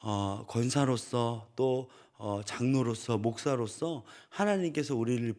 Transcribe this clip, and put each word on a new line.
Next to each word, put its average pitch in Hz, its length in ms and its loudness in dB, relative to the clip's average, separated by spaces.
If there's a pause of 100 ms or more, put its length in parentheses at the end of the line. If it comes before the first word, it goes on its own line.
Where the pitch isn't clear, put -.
어, 101 460 -2
권사로서, 120 1080 0
또, 127 320 2 (280)
어, 104 280 -4
장로로서, 120 760 0
목사로서 120 840 -2 (240)
하나님께서 175 640 0
우리를 117 440 0